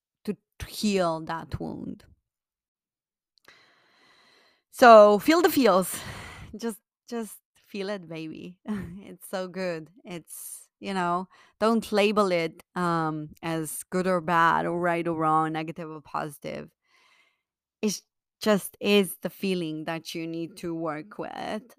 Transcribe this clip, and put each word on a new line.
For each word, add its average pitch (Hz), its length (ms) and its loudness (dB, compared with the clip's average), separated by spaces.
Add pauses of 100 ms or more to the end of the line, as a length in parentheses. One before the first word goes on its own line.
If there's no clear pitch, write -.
(260)
to, 202 100 -6 (240)
to - 60 -14
heal 180 560 -2
that 160 360 -10
wound. - 460 -10 (2750)
So 208 480 10
feel 320 220 4
the 339 80 6
feels. 196 480 2 (600)
Just, 220 220 -8 (300)
just 233 260 -10 (320)
feel 196 220 -8
it, 180 200 -10
baby. 160 560 -12
<laughs> - 20 -18 (420)
It's 180 200 -20
so 185 180 -8
good. 170 420 -8 (140)
It's, - 640 -16 (140)
you 196 120 -6
know, 180 360 -2 (320)
don't 220 320 0
label 208 400 2
it, 165 280 -2 (140)
um, 160 540 -2 (120)
as 160 480 -6
good 185 160 -2
or 185 140 0
bad 165 460 2
or 170 120 -4
right 170 300 -2
or 170 80 -2
wrong, 160 380 0
negative 160 360 -10
or 156 120 -16
positive. 151 680 -10 (1120)
It 214 200 -2 (400)
just 208 400 0
is 202 400 2
the 180 80 -6
feeling 165 560 -6
that 165 280 -8
you 165 140 -8
need 165 300 -10
to 170 180 -8
work 165 420 -10
with. - 460 -10 (140)